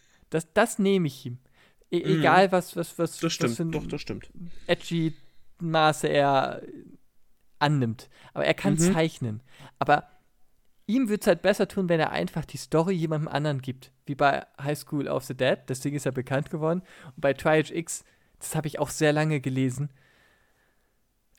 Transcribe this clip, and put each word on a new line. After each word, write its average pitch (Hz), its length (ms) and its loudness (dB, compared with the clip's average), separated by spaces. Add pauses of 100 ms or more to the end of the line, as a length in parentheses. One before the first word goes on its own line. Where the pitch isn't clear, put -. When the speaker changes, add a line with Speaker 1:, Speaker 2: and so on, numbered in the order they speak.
(300)
Speaker 1:
Das, - 240 -4
das 220 260 2
nehme 190 260 2
ich - 180 -8
ihm. 123 140 -10 (520)
E-, 175 140 0
Speaker 2:
Mhm. 156 160 2
Speaker 1:
egal, 180 320 6
was, 180 240 0
was, 165 220 -6
was, 165 160 -2
Speaker 2:
Das - 100 -6
Speaker 1:
was 165 80 0
Speaker 2:
stimmt, 117 240 0
Speaker 1:
für 175 60 -4
ein 165 100 -2
Speaker 2:
doch, 151 140 -4
das 147 140 -6
stimmt. - 300 -10 (360)
Speaker 1:
edgy 170 480 -2 (460)
Maße 156 460 2
er 139 560 2 (960)
annimmt. 139 500 0 (240)
Aber 147 120 -4
er 151 100 4
kann - 200 0
Speaker 2:
Mhm. - 40 0 (160)
Speaker 1:
zeichnen. 135 480 -2 (380)
Aber 147 280 2 (760)
ihm 240 220 2
würd's 208 180 -2
halt 175 160 4
besser 196 240 2
tun, 190 220 -4
wenn 170 100 2
er 156 140 0
einfach 156 320 -4
die - 140 -12
Story 165 360 0
jemandem 160 320 -2
anderen 143 340 -2
gibt. - 300 -10 (160)
Wie 143 80 -6
bei 139 320 2 (160)
High 147 160 -2
School - 300 -6
of 139 160 -2
the 135 120 -10
Dead. 131 220 2 (100)
Deswegen 143 280 -4
ist 143 100 -6
er 135 60 0
bekannt 135 380 -4
geworden. 165 320 -2 (240)
Und - 140 -20
bei 139 140 2
Triage 156 420 2
X, - 280 -8 (340)
das - 160 -12
hab 156 120 -2
ich 147 120 -6
auch 143 100 0
sehr 151 240 2
lange 151 280 0
gelesen. 131 500 -2 (1500)